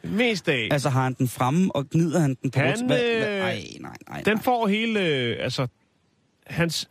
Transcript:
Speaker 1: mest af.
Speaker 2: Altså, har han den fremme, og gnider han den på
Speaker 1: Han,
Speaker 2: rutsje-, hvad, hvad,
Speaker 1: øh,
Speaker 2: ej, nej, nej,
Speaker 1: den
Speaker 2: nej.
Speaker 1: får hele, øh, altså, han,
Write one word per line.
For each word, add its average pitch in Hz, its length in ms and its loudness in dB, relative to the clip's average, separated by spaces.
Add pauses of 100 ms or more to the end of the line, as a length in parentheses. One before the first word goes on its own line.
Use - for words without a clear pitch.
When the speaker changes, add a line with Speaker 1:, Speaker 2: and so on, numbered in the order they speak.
Speaker 1:
mest 208 440 -2
af. 120 220 0
Speaker 2:
Altså, 143 180 0
har 131 140 2
han 127 120 0
den 131 140 0
fremme, 147 480 0
og 139 140 -4
gnider 165 300 2
han 135 220 2
den 139 80 0
på 131 100 0
Speaker 1:
Han, 151 100 2
Speaker 2:
rutsje-, 233 160 -2
hvad, 254 120 2
hvad, 233 300 0
Speaker 1:
øh, 202 120 -2
Speaker 2:
ej, 185 240 -4 (160)
nej, - 120 -14 (160)
nej, - 140 -10
Speaker 1:
den 208 120 2
Speaker 2:
nej. 214 80 0
Speaker 1:
får 233 260 2
hele, 214 320 0
øh, 131 400 0
altså, 127 260 -2 (800)
han, 165 240 0 (200)